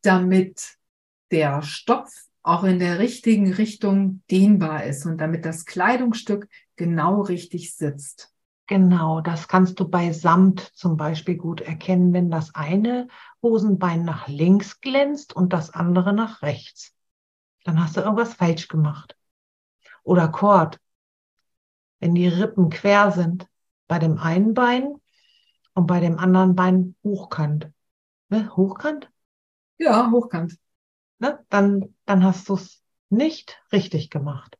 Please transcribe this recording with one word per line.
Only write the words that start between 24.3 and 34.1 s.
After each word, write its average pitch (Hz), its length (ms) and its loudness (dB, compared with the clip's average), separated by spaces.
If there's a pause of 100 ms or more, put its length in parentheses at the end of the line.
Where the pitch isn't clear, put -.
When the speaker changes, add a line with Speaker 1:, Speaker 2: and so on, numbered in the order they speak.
Speaker 2:
Bein 254 420 0 (800)
und 175 140 2
bei 175 120 2
dem 165 180 0
anderen 185 380 4
Bein 185 480 2
hochkant. 156 680 -4 (600)
Ne? 214 260 -2
Hochkant? 285 540 -4 (680)
Speaker 1:
Ja, 240 340 2
hochkant. 175 460 -2 (600)
Speaker 2:
Ne? - 200 -4 (100)
Dann, 202 460 2 (100)
dann 190 180 4
hast 190 260 0
du's - 340 -8 (260)
nicht 294 520 -4 (100)
richtig 160 380 -2
gemacht. 143 500 -10